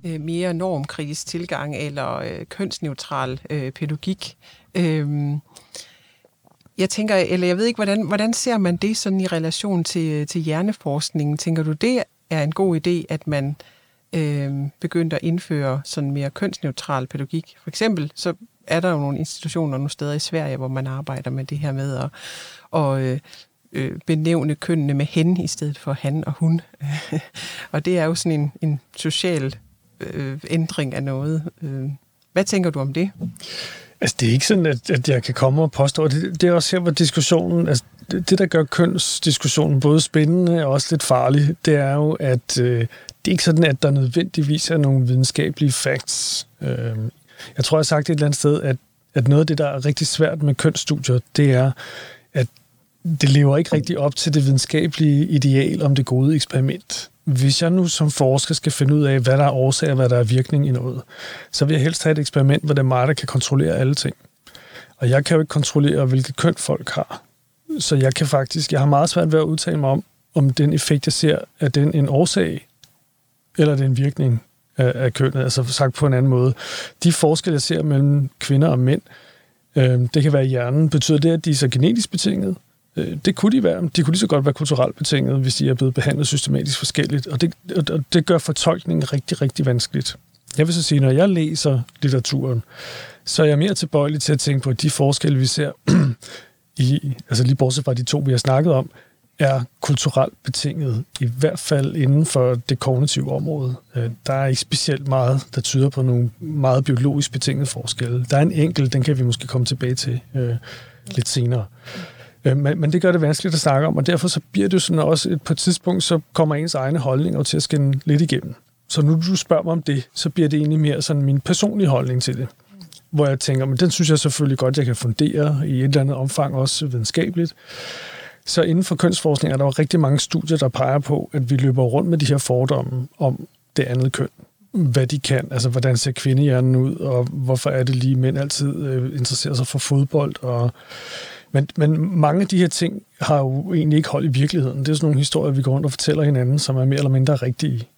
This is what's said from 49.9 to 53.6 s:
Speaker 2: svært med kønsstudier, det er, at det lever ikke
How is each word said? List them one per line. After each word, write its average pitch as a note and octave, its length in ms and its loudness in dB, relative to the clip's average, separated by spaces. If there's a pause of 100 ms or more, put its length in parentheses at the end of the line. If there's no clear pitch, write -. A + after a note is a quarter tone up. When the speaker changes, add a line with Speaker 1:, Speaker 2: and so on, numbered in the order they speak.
Speaker 2:
svært D#3 360 0
med C#3+ 120 2
kønsstudier, B2+ 640 0 (180)
det C#3+ 160 6
er, C3 200 4 (640)
at B2+ 120 0 (760)
det D3 80 4
lever C#3 280 6
ikke E3 160 0